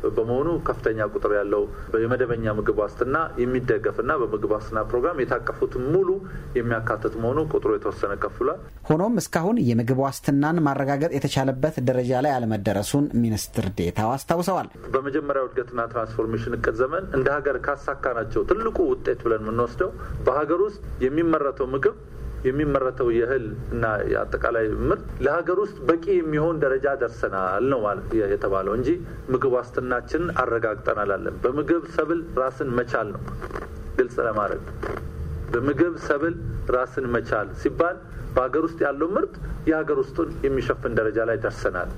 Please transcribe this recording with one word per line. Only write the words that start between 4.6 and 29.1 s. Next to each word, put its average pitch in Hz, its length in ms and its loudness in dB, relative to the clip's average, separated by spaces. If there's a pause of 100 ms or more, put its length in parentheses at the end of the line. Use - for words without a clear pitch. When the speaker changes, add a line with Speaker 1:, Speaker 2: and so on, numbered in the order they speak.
Speaker 1:
ፕሮግራም 139 360 0
የታቀፉት 123 540 -2 (100)
ሙሉ 175 260 2 (460)
የሚያካትት 113 600 0
መሆኑ 117 240 0 (100)
ቁጥሩ - 220 2
የተወሰነ 101 440 -2
ከፍ 101 220 -4
ብሏል። 135 220 0 (240)
Speaker 2:
ሆኖም 190 320 4
እስካሁን 185 440 0
የምግብ 123 400 4
ዋስትናን 143 640 2
ማረጋገጥ 139 500 2
የተቻለበት 135 720 0
ደረጃ 127 280 2 (100)
ላይ 143 120 4
አለመደረሱን 110 720 2 (120)
ሚኒስትር 113 560 0
ዴታው 107 380 0
አስታውሰዋል። 165 560 0 (220)
Speaker 1:
በመጀመሪያው 135 560 0
እድገትና 123 420 -4
ትራንስፎርሜሽን 117 680 -2
እቅድ 117 200 0
ዘመን 151 380 0
እንደ 131 180 2
ሀገር 139 300 0
ካሳካናቸው 120 840 -2
ትልቁ 220 320 0 (100)
ውጤት 131 340 0
ብለን 110 200 2
የምንወስደው 117 500 0 (320)
በሀገር 147 380 2
ውስጥ 208 180 0 (240)
የሚመረተው 143 680 2
ምግብ፣ 139 280 2 (460)
የሚመረተው 131 680 2
የእህል 120 360 2 (220)
እና 117 180 0 (200)
የአጠቃላይ 113 600 0 (140)
ምርት 165 260 0 (140)
ለሀገር 165 400 2
ውስጥ 202 240 -4
በቂ 165 280 2
የሚሆን 160 480 2
ደረጃ 135 360 2
ደርሰናል 101 680 0
ነው 135 160 2
ማለት 98 320 -2
የ-፣ 104 160 2
የተባለው 98 440 0
እንጂ 120 160 0 (380)